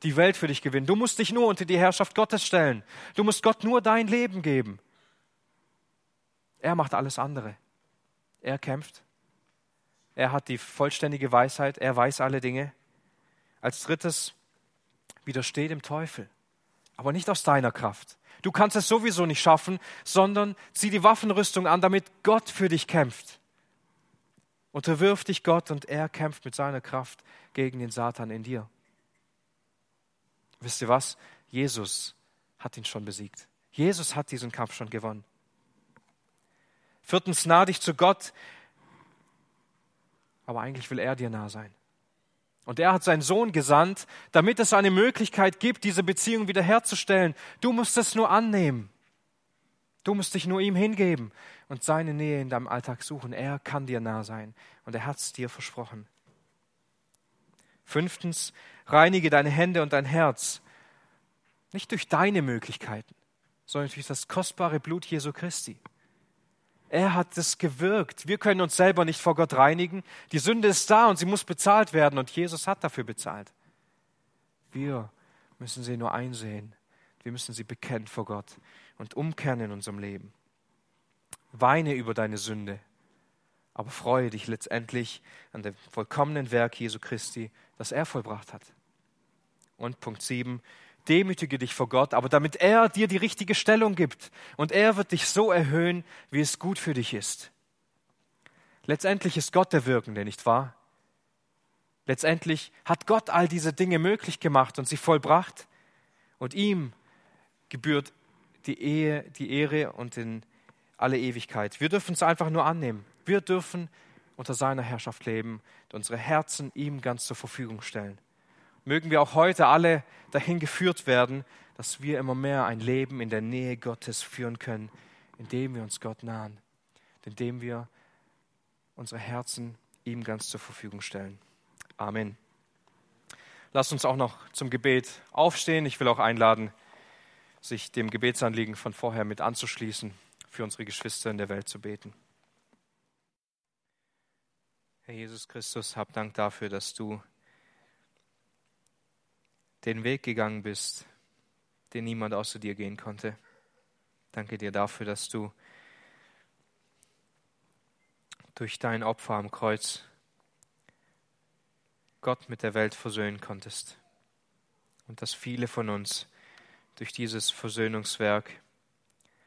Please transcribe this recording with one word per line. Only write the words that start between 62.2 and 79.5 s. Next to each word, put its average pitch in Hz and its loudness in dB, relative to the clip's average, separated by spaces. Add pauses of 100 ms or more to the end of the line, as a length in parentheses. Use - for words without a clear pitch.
Möglichkeiten, 113 -6 (500)
sondern 143 -4
durch 143 -12
das - -6
kostbare 175 -2
Blut 165 -6
Jesu 147 -4
Christi. - -8 (1080)
Er 175 2
hat 175 -2
es - -2
gewirkt. 165 -2
Wir 208 0
können 190 4
uns 170 0
selber 180 8
nicht 160 -2
vor 165 2
Gott 156 2
reinigen. 165 6 (280)
Die 156 2
Sünde 214 4
ist 190 4
da 220 10
und 190 6
sie 175 -2
muss 196 0
bezahlt 202 4
werden 147 4
und 127 -4
Jesus 165 -4
hat 196 -4
dafür 135 -4
bezahlt. 101 -10 (1200)
Wir 131 -6 (500)
müssen 123 -12
sie 120 -6
nur 117 -4
einsehen. 110 -8 (480)
Wir 120 -8
müssen 123 -10
sie 113 -10
bekennen 113 -8
vor 104 -8
Gott - -12 (400)
und - -14
umkehren 147 -4